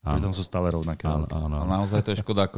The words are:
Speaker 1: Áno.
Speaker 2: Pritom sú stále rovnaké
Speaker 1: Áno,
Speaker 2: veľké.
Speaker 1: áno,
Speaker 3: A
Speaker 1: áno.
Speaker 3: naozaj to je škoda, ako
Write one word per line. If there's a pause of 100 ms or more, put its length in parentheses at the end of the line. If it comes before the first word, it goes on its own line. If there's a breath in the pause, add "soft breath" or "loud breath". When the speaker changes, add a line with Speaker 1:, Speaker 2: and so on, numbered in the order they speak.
Speaker 1:
Áno.
Speaker 2:
Pritom
sú
stále
rovnaké
Speaker 1:
Áno,
Speaker 2:
veľké.
Speaker 1:
áno,
Speaker 3:
A
Speaker 1:
áno.
Speaker 3:
naozaj
to
je
škoda,
ako